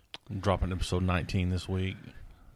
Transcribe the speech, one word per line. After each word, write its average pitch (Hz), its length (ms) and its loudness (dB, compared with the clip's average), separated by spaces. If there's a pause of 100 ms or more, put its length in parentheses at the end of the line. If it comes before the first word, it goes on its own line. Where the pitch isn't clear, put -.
(300)
I'm 98 100 -4
dropping 92 320 2
episode 90 300 0
nineteen 90 480 2
this 92 180 -2
week. 92 280 -2 (600)